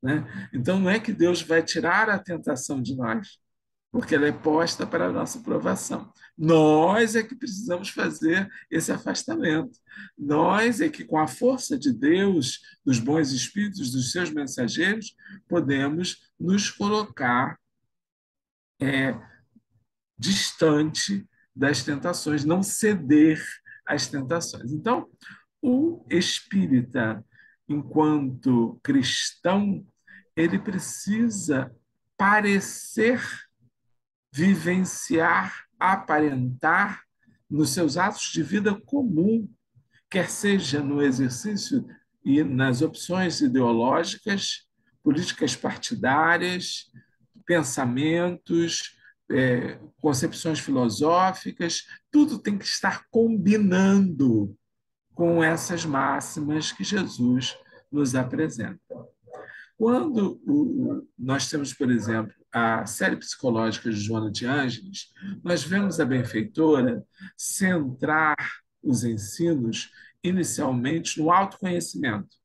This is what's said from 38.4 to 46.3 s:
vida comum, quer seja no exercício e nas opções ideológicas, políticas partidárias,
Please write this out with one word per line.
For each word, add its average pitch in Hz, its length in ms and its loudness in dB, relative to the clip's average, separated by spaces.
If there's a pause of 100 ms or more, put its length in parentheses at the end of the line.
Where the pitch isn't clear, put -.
vida 196 320 0 (120)
comum, 220 600 0 (640)
quer 180 200 0
seja 170 520 0
no 143 200 0
exercício 135 840 0 (380)
e 139 180 4
nas 131 400 2
opções 175 580 -2
ideológicas, 135 1300 0 (360)
políticas 151 520 0
partidárias, 165 1400 -2 (540)